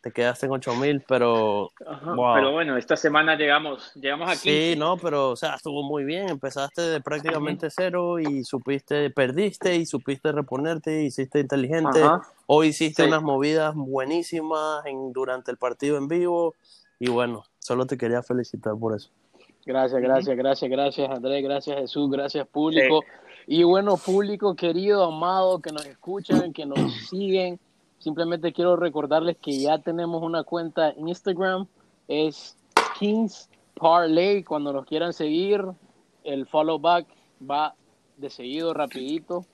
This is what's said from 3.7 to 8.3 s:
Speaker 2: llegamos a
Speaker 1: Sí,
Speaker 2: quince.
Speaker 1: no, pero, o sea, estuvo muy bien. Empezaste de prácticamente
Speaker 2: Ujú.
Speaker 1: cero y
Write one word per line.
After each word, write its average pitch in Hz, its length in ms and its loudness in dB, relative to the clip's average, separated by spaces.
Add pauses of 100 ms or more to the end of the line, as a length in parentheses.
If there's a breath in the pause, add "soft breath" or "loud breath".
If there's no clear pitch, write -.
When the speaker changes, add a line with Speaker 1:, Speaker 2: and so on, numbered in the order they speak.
Speaker 2:
llegamos 143 340 -4
a 170 60 2
Speaker 1:
Sí, - 140 -2
Speaker 2:
quince. 160 280 2
Speaker 1:
no, 160 180 2
pero, 147 360 0
o 120 40 -2
sea, 147 200 -4
estuvo 143 280 -6
muy 143 220 -4
bien. 180 240 -4
Empezaste 139 520 -6
de 160 200 -2
prácticamente 151 640 -4
Speaker 2:
Ujú. 147 100 -8
Speaker 1:
cero 175 440 -2
y 143 260 -2